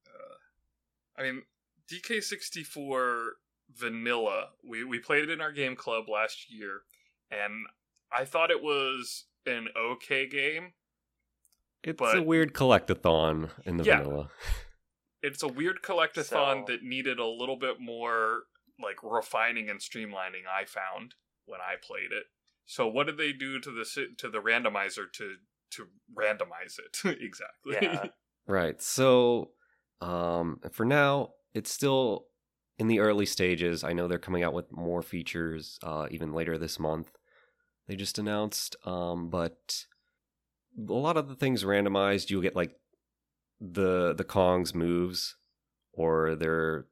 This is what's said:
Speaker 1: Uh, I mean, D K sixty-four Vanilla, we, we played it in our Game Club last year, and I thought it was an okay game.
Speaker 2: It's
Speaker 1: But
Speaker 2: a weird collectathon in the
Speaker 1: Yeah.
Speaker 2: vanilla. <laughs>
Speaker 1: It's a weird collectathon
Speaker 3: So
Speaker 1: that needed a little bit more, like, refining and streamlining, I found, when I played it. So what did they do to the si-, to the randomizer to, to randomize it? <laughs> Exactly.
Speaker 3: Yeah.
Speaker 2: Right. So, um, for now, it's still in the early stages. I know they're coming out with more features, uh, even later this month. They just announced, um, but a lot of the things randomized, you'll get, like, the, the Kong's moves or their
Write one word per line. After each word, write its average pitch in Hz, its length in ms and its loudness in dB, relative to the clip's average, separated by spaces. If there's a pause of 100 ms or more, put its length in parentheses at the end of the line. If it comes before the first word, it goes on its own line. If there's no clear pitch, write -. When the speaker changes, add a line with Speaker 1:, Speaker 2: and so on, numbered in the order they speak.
Speaker 1:
Uh, - 1120 -20
I - 40 -4
mean, 131 180 -6 (460)
D 170 120 -16
K 220 200 -4
sixty-four 135 1120 -4 (440)
Vanilla, 113 720 -2 (120)
we, 117 220 -10
we 127 160 -6
played 151 240 2
it 151 60 -6
in 160 100 -4
our 156 120 -4
Game 135 220 -2
Club 113 340 -4
last 107 440 -4
year, 101 300 -10 (500)
and 104 340 -6 (460)
I 127 120 0
thought 165 280 2
it 160 100 2
was 135 640 -2 (200)
an 117 300 -4
okay 127 520 -2
game. 151 460 -4 (1080)
Speaker 2:
It's 160 160 -6
Speaker 1:
But 180 200 6
Speaker 2:
a 175 40 4
weird 160 320 4
collectathon 80 960 4 (140)
in 87 140 -2
the 82 60 2
Speaker 1:
Yeah. 107 180 6
Speaker 2:
vanilla. 71 320 -4
<laughs> - 40 -20 (880)
Speaker 1:
It's 139 160 -6
a 151 60 -2
weird 156 320 -2
collectathon 165 480 0
Speaker 3:
So 139 380 2
Speaker 1:
that 120 160 -4
needed 127 360 -4
a 120 80 0
little 123 300 -4
bit 123 240 -4
more, 117 640 -2 (360)
like, 101 240 -6
refining 113 680 0
and 98 100 -8
streamlining, 95 680 -8
I 98 200 -4
found, 98 480 -10 (320)
when 95 160 -12
I 92 200 -6
played 98 300 -8
it. 104 120 -6 (420)
So 127 200 -2
what 127 200 0
did 151 100 -6
they 151 160 -2
do 135 260 -8
to 139 120 -10
the 113 160 -8
si-, 135 320 -8
to 123 100 -8
the 107 140 -4
randomizer 104 720 0
to, 98 220 -12 (340)
to 107 160 -14 (280)
randomize 98 640 -4
it? - 240 -12
<laughs> 170 200 -2
Exactly. 107 580 -8
Speaker 3:
Yeah. 101 280 0 (380)
Speaker 2:
Right. 92 360 0
So, 123 680 4 (500)
um, 85 580 -2 (120)
for 113 120 -2
now, 139 460 4 (240)
it's - 180 -6
still 131 540 2 (520)
in 110 100 4
the 113 120 6
early 104 240 6
stages. 87 580 2
I 80 120 -2
know 87 140 0
they're 87 100 0
coming 90 240 0
out 82 100 2
with 87 200 -4
more 85 280 -2
features, 82 840 -6
uh, 78 280 -4
even 80 240 -6
later 82 240 -2
this 80 200 -6
month. 78 300 -2 (800)
They 101 80 -6
just 98 220 -6
announced, 107 680 -2
um, 87 460 -4
but - 560 -4 (920)
a 107 160 -6
lot 147 240 2
of 151 140 0
the 131 40 -12
things 127 300 2
randomized, 98 640 4
you'll 98 140 2
get, 90 120 2
like, 87 220 0 (840)
the, 90 540 4
the 90 100 -2
Kong's 90 500 4
moves 87 600 0 (560)
or 80 420 2
their 80 580 0